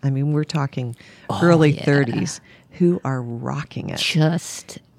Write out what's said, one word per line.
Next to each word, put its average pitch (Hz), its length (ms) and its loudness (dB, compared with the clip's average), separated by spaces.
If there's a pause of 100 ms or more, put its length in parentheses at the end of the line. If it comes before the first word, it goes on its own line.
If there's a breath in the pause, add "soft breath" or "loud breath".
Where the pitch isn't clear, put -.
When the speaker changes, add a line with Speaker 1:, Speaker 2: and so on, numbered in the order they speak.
Speaker 1:
I 139 80 0
mean, 139 220 0
we're 151 120 0
talking 135 500 -6 (340 loud breath)
Speaker 2:
Oh, - 140 -4
Speaker 1:
early 165 280 6
Speaker 2:
yeah. - 120 -4
Speaker 1:
thirties - 560 0 (320 soft breath)
who 175 320 2
are 131 180 -4
rocking 127 680 -8
it - 100 -6
Speaker 2:
Just - 800 -2 (200)